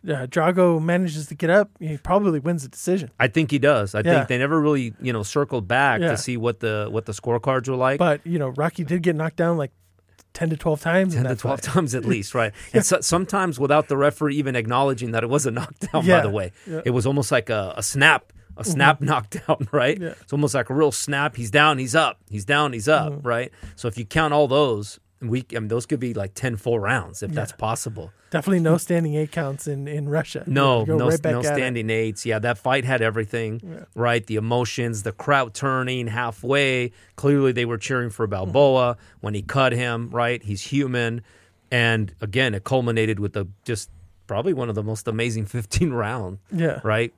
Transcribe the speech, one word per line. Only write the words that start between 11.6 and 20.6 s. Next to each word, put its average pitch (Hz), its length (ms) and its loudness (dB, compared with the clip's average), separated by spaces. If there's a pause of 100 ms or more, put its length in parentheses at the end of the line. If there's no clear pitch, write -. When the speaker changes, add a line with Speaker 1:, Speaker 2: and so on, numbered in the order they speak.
Speaker 1:
fight. 135 120 -8
Speaker 2:
times 143 220 0
at 117 100 -4
Speaker 1:
<laughs> 202 100 -2
Speaker 2:
least, 101 200 -8
right? 113 180 0 (180)
Speaker 1:
Yeah. 175 80 4
Speaker 2:
And 196 80 4
so, 180 140 2
sometimes 180 580 -2
without 143 300 2
the 139 80 0
referee 143 400 0
even 135 180 -2
acknowledging 120 580 0
that 113 100 0
it 117 80 -4
was 143 160 2
a 123 40 0
knockdown, - 520 -4
by 170 40 2
Speaker 1:
Yeah. 175 140 6
Speaker 2:
the 104 100 0
way. 98 220 -4 (180)
Speaker 1:
Yeah. 156 140 -8
Speaker 2:
It 123 60 0
was 120 160 2
almost 139 260 0
like 120 160 2
a, 101 280 -2
a 110 60 -6
snap, 143 500 4 (260)
a - 60 -8
snap 151 320 4
Speaker 1:
Mm-hmm. - 100 -6
Speaker 2:
<laughs> 151 60 0
knockdown, 131 600 -2
right? 147 260 2
Speaker 1:
Yeah. 170 220 -8
Speaker 2:
It's - 120 -12
almost 143 220 0
like 123 160 -2